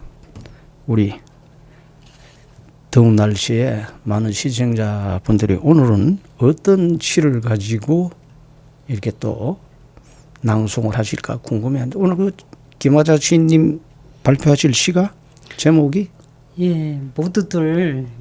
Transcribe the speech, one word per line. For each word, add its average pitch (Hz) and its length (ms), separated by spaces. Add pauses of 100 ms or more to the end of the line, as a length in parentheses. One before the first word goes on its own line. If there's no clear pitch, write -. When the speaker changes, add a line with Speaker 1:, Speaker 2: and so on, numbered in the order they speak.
(880)
Speaker 1:
우리 104 320 (1700)
더운 117 260
날씨에 110 720 (180)
많은 107 280
시청자분들이 104 1300
오늘은 139 560 (220)
어떤 170 600
시를 139 420
가지고 113 680 (800)
이렇게 110 320
또 117 400 (840)
낭송을 110 560
하실까 - 400
궁금해하는데, 123 600
오늘 185 180
그 190 160 (460)
김화자 151 400
시인님 160 640 (420)
발표하실 143 500
시가 180 400 (440)
제목이? 156 520 (500)
Speaker 2:
예, 156 420 (140)
모두들 165 920 (140)